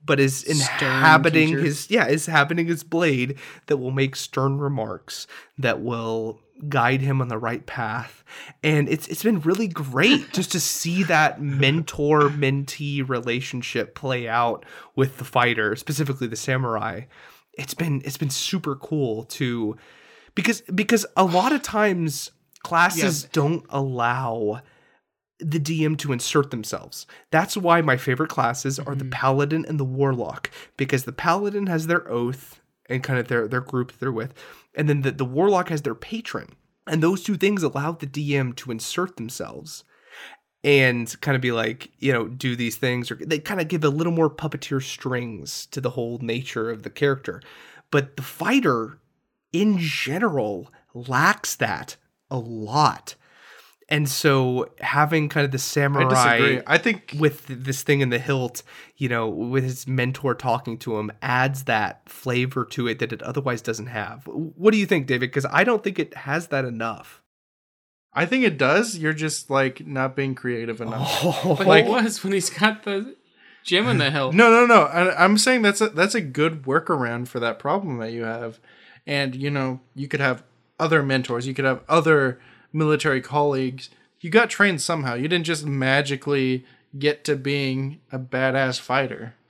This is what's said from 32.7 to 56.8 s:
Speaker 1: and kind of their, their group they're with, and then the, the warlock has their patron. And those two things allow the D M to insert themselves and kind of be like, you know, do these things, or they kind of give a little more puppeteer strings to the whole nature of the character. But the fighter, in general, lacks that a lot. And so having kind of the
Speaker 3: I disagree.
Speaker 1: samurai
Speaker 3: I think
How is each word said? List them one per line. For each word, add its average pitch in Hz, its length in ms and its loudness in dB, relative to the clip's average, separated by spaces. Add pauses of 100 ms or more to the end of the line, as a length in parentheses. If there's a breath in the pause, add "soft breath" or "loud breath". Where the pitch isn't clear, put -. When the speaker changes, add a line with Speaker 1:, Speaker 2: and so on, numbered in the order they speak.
Speaker 1:
and 127 140 -4
kind 131 160 0
of 117 100 -4
their, 117 200 0
their 123 140 -2
group 127 360 -4
they're 131 140 -4
with, 113 200 -6 (420 loud breath)
and 156 140 0
then 147 140 2
the, 135 80 0
the 139 140 -2
warlock 180 460 2
has 151 120 -4
their 120 120 -4
patron. - 560 -10 (360)
And 156 160 0
those 185 200 2
two 208 140 -2
things 190 260 0
allow 147 300 -2
the 160 140 -10
D 143 300 -4
M 127 180 0
to 127 160 -14
insert 175 460 -6
themselves 98 680 -12 (800 loud breath)
and 131 600 4
kind 143 140 0
of 123 40 0
be 127 120 0
like, 113 380 -4 (100)
you 135 120 2
know, 117 160 0
do 127 260 -4
these 120 220 -4
things, 123 340 -2
or 117 40 -6
they 156 240 -4
kind 185 240 -4
of 156 60 -4
give 165 140 -2
a 151 60 4
little 160 240 0
more 165 160 2
puppeteer 143 540 -6
strings 120 840 -8
to - 140 -10
the 127 100 -2
whole 120 280 -6
nature 117 520 -4
of 110 120 -8
the 104 80 -12
character. 139 500 -2 (500 loud breath)
But 139 260 0
the 139 60 -8
fighter, 139 760 0 (560)
in 202 240 4
general, 143 920 -2 (220 soft breath)
lacks 131 640 0
that 92 400 -4 (340)
a 135 60 -4
lot. 117 800 0 (800 soft breath)
And 147 160 2
so 131 600 2 (100)
having 151 480 2
kind 147 160 0
of 139 60 -2
the 131 60 -4
Speaker 3:
I - 20 -2
disagree. 139 540 2
Speaker 1:
samurai 123 520 4
Speaker 3:
I 160 140 4
think - 400 -2